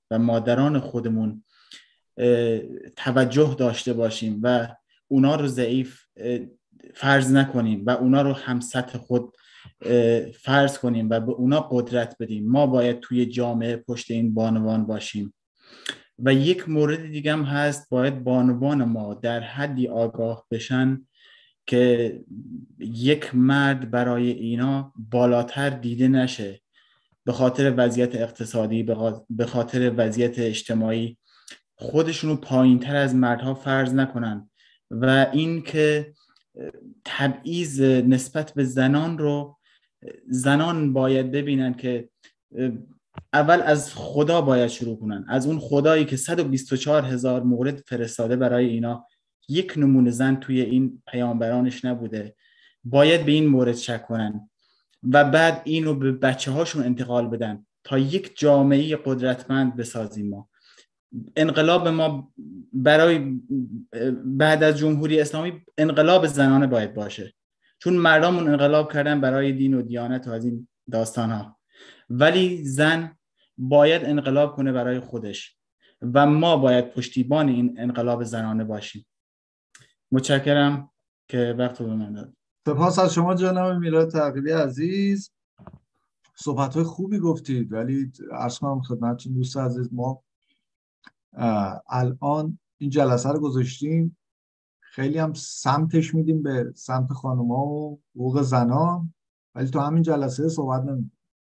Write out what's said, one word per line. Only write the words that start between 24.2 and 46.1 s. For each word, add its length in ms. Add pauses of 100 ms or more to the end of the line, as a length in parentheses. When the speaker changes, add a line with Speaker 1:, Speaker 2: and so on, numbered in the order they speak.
Speaker 1:
اینا 600 (180)
بالاتر 580
دیده 380
نشه، 540 (640)
به 80
خاطر 460
وضعیت 380
اقتصادی، 680
به 120
غا-، 340
به 160
خاطر 520
وضعیت 420
اجتماعی 800 (580)
خودشونو 600
پایین‌تر 600
از 200
مردها 380
فرض 400
نکنن. 560 (420)
و 420
این 280
که 520 (920)
تبعیض 760
نسبت 720
به 100
زنان 540
رو 400 (720)
زنان 640
باید 380
ببینن 420
که 360 (1200)
اول 280
از 320
خدا 480
باید 260
شروع 320
کنن، 280
از 200
اون 120
خدایی 460
که 120